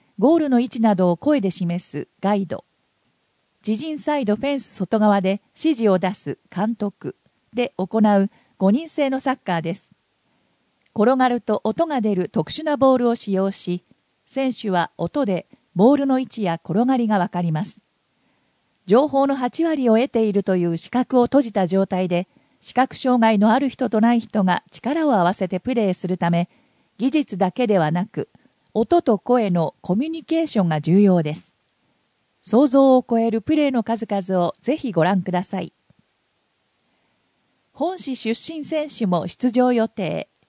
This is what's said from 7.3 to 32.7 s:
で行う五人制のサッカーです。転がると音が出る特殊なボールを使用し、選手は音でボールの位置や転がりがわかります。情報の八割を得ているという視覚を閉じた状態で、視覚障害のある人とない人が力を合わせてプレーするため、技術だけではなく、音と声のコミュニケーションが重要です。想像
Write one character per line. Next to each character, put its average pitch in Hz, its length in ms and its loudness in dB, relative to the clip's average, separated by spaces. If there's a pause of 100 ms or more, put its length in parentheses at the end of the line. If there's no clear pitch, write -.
で 240 240 -4
行 190 220 -2
う 208 320 4 (260)
五 190 140 2
人 311 180 0
制 277 220 -2
の 269 100 -4
サ 262 120 -2
ッ 262 120 -8
カ 175 140 -4
ー - 20 -4
で 165 140 -6
す。 - 180 -18 (1040)
転 240 220 2
が 254 120 2
る 240 140 -2
と 214 220 -2
音 220 220 -2
が 285 140 -4
出 208 140 0
る 180 160 -2
特 - 200 -4
殊 311 140 -10
な 294 140 -2
ボ 262 160 4
ー - 20 4
ル 247 140 0
を 233 40 0
使 202 200 -6
用 190 160 0
し、 180 340 -8 (400)
選 262 280 -4
手 214 180 -8
は 175 260 0
音 247 300 -4
で 185 200 -4 (280)
ボ 214 180 6
ー 285 60 4
ル 277 80 -2
の 262 120 2
位 262 40 -2
置 233 200 -10
や 165 220 -2
転 214 220 0
が 262 100 2
り 240 100 0
が 214 120 2
わ 175 100 0
か 180 140 -4
り 170 100 0
ま 156 140 -2
す。 - 160 -18 (1040)
情 254 220 4
報 269 180 2
の 277 100 -2
八 254 280 -4
割 285 260 0
を 220 60 6
得 240 120 2
て 226 160 0
い 208 80 0
る 196 100 0
と 190 140 0
い 180 80 0
う 170 140 -2
視 - 120 -16
覚 254 300 0
を 240 40 4
閉 269 180 2
じ 226 100 -8
た 190 140 0
状 190 200 0
態 185 220 -2
で、 175 200 -2 (320)
視 - 120 -20
覚 254 240 0
障 254 240 2
害 226 180 4
の 214 140 4
あ 247 60 4
る 277 100 0
人 240 220 -4
と 214 100 0
な 233 140 4
い 233 60 0
人 220 220 -2
が 185 280 0
力 311 360 -4
を 285 60 2
合 190 100 2
わ 180 120 2
せ 185 140 -4
て 180 120 -6
プ 254 140 -4
レ 214 160 2
ー - 20 0
す 175 160 -6
る 185 80 -2
た 170 140 0
め、 170 180 0 (480)
技 247 140 -2
術 285 260 -2
だ 180 160 0
け 247 140 -2
で 202 120 2
は 156 120 2
な 175 160 -2
く、 - 240 -10 (420)
音 233 300 2
と 214 160 2
声 240 320 0
の 170 320 0
コ 185 140 -2
ミ 277 100 -2
ュ 320 40 -6
ニ 320 140 -10
ケ 330 200 0
ー - 20 -2
シ 220 140 -2
ョ 180 40 2
ン 170 60 0
が 151 100 -2
重 180 220 4
要 185 200 4
で 151 120 -6
す。 - 200 -18 (880)
想 262 240 4
像 269 300 6